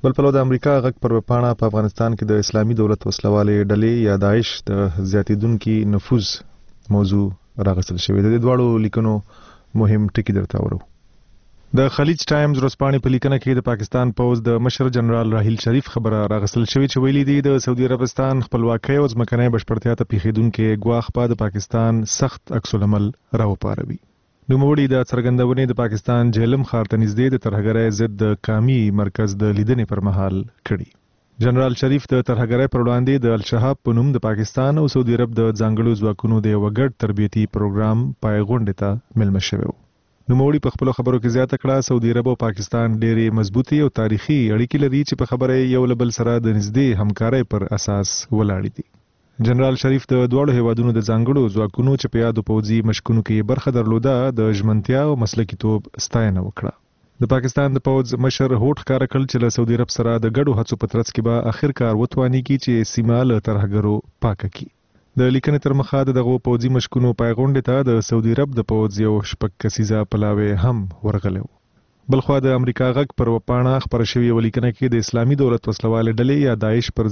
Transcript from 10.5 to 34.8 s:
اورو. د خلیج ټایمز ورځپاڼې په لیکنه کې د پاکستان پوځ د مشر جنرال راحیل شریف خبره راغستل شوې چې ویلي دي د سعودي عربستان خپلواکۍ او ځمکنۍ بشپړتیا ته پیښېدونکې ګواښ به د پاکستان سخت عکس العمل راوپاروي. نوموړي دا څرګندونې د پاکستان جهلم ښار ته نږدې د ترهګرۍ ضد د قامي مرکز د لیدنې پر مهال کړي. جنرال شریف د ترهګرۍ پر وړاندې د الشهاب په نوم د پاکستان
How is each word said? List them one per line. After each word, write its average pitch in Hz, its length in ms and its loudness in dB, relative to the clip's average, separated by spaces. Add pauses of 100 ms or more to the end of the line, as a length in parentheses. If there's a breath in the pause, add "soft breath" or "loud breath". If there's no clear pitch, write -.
اورو. - 200 -4 (920)
د 135 160 4
خلیج 151 380 0
ټایمز 147 280 2
ورځپاڼې 135 440 0
په 131 100 2
لیکنه 131 300 0
کې 131 140 2
د 120 100 -2
پاکستان 120 500 -2
پوځ 123 300 2
د 117 180 2
مشر 131 320 0
جنرال 117 380 0
راحیل 110 280 2
شریف 123 300 0
خبره 110 260 0 (140)
راغستل 107 380 0
شوې 135 200 2
چې 131 120 0
ویلي 139 260 2
دي 143 80 2 (100)
د 139 180 4
سعودي 127 220 0
عربستان 131 600 0
خپلواکۍ 117 540 0
او 143 120 2
ځمکنۍ 120 420 0
بشپړتیا 117 460 -2
ته - 100 -2
پیښېدونکې 110 560 0 (160)
ګواښ 117 220 0 (100)
به 120 160 0
د 113 100 -2
پاکستان 113 640 0 (100)
سخت - 440 -4
عکس - 200 -4
العمل 104 300 2 (320)
راوپاروي. 101 580 -4 (480)
نوموړي 139 460 2
دا 127 80 2 (100)
څرګندونې 123 640 0
د 113 100 -4
پاکستان 120 540 0
جهلم 120 340 2
ښار 113 220 0
ته - 100 0
نږدې 110 300 0
د - 120 -2
ترهګرۍ 110 420 0 (120)
ضد 110 240 -2
د 107 160 0 (100)
قامي 120 320 2 (200)
مرکز 98 400 -2
د 107 180 0
لیدنې 113 340 0
پر 95 160 -2
مهال 95 320 -2 (280)
کړي. - 200 -4 (540)
جنرال 123 400 2
شریف 135 260 0
د 127 180 2
ترهګرۍ 123 460 0
پر 123 100 2
وړاندې 123 400 2
د 113 180 2
الشهاب 123 440 -2
په 117 140 2
نوم 131 180 2
د 110 40 -2 (100)
پاکستان 127 500 0